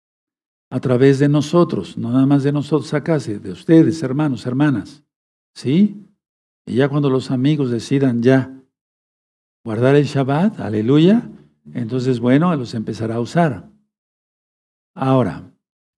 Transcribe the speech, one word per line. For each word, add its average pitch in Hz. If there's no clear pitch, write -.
a 127
través 131
de 143
nosotros, 151
no 117
nada 131
más 143
de 143
nosotros 147
acá, 151
si-, 113
de 101
ustedes, 160
hermanos, 135
hermanas, 127
¿sí? 175
Y 101
ya 135
cuando 143
los 131
amigos 135
decidan 120
ya 131
guardar 120
el 143
Shabbat, 143
aleluya, 139
entonces, 123
bueno, 147
los 120
empezará 113
a 120
usar. 120
Ahora, 117